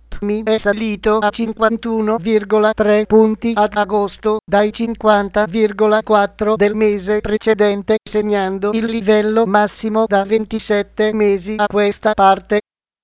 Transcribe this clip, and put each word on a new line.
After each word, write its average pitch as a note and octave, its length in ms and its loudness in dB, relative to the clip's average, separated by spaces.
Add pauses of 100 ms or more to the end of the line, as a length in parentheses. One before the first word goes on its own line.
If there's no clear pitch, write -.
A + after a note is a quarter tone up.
pmi G#3 360 -4
è A3 140 0
salito G#3+ 600 0
a G#3+ 120 0
cinquantuno A3 880 -2
virgola G#3+ 580 0
tre G#3 320 2
punti A3 480 2
ad G#3 220 0
agosto, G#3 680 -2
dai G#3 280 0
cinquanta G#3 760 0
virgola G#3+ 560 0
quattro G#3 540 0
del G#3 200 0
mese G#3 440 0
precedente, G#3 800 0
segnando G3+ 720 -2
il A3+ 140 -2
livello G#3+ 600 0
massimo G#3 640 0
da G3+ 160 0
ventisette G#3+ 920 -2
mesi G#3 440 0
a G#3 100 0
questa G3+ 460 0
parte. G3 480 2 (420)